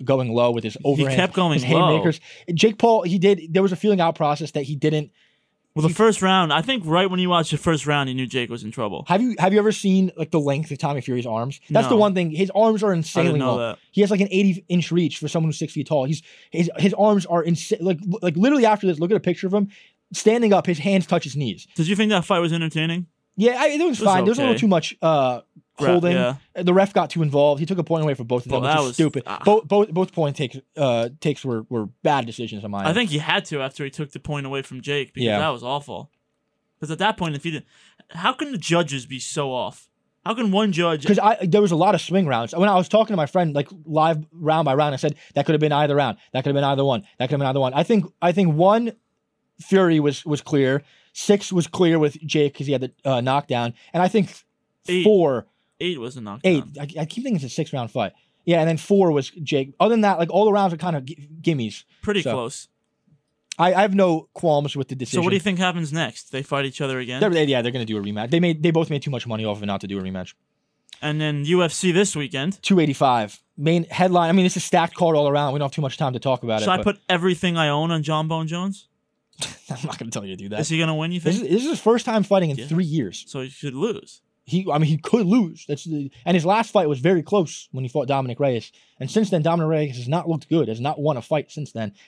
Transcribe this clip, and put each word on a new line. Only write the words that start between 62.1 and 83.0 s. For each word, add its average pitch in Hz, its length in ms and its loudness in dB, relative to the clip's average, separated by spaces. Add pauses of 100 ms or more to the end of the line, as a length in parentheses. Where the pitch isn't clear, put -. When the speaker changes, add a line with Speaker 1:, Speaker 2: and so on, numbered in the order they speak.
Speaker 1:
So, 127 100 -4
Speaker 2:
close. 123 360 -8 (920)
Speaker 1:
I, 180 160 4
I 185 80 4
have 208 120 2
no 180 400 2
qualms 147 420 0
with 135 120 -6
the 131 60 -8
decision. 127 280 -4
Speaker 2:
So - 20 0
what 180 60 0
do 196 60 2
you 185 40 0
think 180 180 -2
happens 170 340 -2
next? 156 380 -6
They 135 120 -6
fight 139 220 -4
each 135 160 -8
other 135 200 -4
again? 123 200 -6
Speaker 1:
They're, 208 100 2
they, 165 140 2
yeah, 135 180 2
they're 120 100 -2
gonna 127 120 -4
do 110 140 -4
a - 20 -4
rematch. 104 300 -6
They 170 100 2
made, 165 220 0
they 170 80 2
both 165 180 0
made 143 140 -4
too 147 80 -8
much 123 160 -8
money 110 180 -6
off 104 140 -2
of 104 60 -12
it - 20 -4
not 98 160 -4
to 98 60 -12
do 98 100 -6
a 95 40 -6
rematch. 92 320 -8 (680)
Speaker 2:
And 151 180 -4
then 147 240 -2
U 180 180 2
F 165 100 0
C 185 200 0
this 185 240 2
weekend. 143 460 -6
Speaker 1:
Two 196 180 4
eighty-five. 127 600 0 (160)
Main 165 280 0
headline. 175 440 2
I 165 40 2
mean, 185 140 6
it's 180 100 0
a 175 40 -4
stacked 165 340 0
card 170 220 2
all 147 120 4
around. 143 260 0
We 147 40 -2
don't 143 80 -2
have 135 80 -6
too 156 80 -4
much 135 160 -6
time 147 160 -2
to 123 60 -6
talk 131 240 -2
about 110 160 0
Speaker 2:
Should 107 80 0
Speaker 1:
it, 185 40 2
Speaker 2:
I 185 60 2
Speaker 1:
but - 60 -4
Speaker 2:
put 202 140 -2 (100)
everything 180 480 0
I 160 120 2
own 151 220 0
on 160 120 0
John 156 260 -2
Bone 160 180 -4
Jones? 180 420 -8 (480)
Speaker 1:
<laughs> - 40 -16 (300)
I'm 117 140 -8
not 147 140 -8
gonna 117 140 -10
tell 104 120 -8
you 95 120 -10
to 95 60 -14
do 101 80 -12
that. 107 100 -6
Speaker 2:
Is 143 80 -4
he 160 100 -2
gonna 160 160 0
win, 156 180 -4
you 180 80 -4
Speaker 1:
This 160 180 -2
Speaker 2:
think? 233 100 -6
Speaker 1:
is, 160 60 0
this 240 100 0
is 302 60 -4
his 254 100 -4
first 226 260 2
time 220 160 0
fighting 180 280 2
in 135 80 -4
Speaker 2:
Yeah. 139 80 -10
Speaker 1:
three 165 180 0
years. 143 420 -4